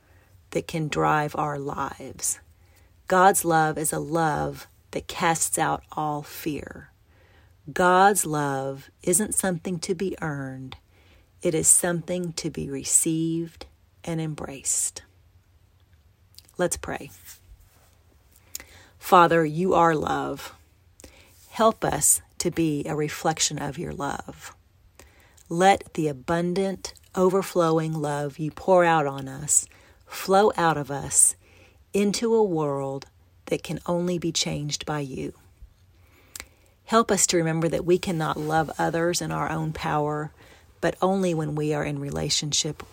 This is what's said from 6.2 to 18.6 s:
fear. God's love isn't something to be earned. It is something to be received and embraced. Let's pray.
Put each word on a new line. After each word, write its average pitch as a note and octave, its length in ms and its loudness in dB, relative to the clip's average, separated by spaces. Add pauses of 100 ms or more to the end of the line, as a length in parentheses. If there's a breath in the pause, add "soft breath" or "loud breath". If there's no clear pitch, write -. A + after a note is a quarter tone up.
fear. - 680 -10 (800 soft breath)
God's F#3 540 6
love C#3 640 -4 (140)
isn't F#3 320 0
something F3+ 440 -2
to G3 140 -6
be F3+ 280 -4
earned. C3+ 560 -8 (640 soft breath)
It F3 120 2
is D#3+ 140 0
something F3 680 0
to - 160 -6
be D3 200 -6
received E3 1000 -2 (360)
and E3 160 -6
embraced. - 840 -6 (1500)
Let's F3 200 -2
pray. - 340 -10 (1900 loud breath)